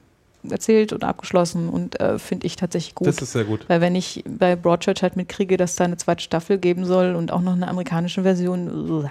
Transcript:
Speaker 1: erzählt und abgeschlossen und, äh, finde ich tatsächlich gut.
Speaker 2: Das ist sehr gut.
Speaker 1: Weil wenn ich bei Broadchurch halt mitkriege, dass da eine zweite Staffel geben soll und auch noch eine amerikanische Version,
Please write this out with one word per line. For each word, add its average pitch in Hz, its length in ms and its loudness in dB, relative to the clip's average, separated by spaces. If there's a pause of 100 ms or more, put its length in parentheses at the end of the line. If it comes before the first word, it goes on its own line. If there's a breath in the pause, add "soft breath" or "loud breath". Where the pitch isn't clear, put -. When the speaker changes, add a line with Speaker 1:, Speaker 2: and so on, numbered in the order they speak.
(500)
Speaker 1:
erzählt 214 420 2
und 214 120 -4
abgeschlossen 175 640 0
und, 175 320 -4
äh, 101 180 2
finde - 280 -6
ich 160 100 -6
tatsächlich - 380 -4
gut. 180 140 -4
Speaker 2:
Das 170 140 2
ist 127 100 -6
sehr 117 120 0
gut. 107 240 -2
Speaker 1:
Weil 170 120 4
wenn 175 140 4
ich - 320 -4
bei 180 300 2
Broadchurch 175 460 2
halt 185 140 0
mitkriege, 185 400 0
dass 180 200 0
da 180 80 2
eine 175 120 -2
zweite 170 260 -2
Staffel 170 360 0
geben 180 260 0
soll 180 300 4
und 170 180 -2
auch 180 80 0
noch 180 140 0
eine 180 140 0
amerikanische 175 540 -2
Version, 175 880 0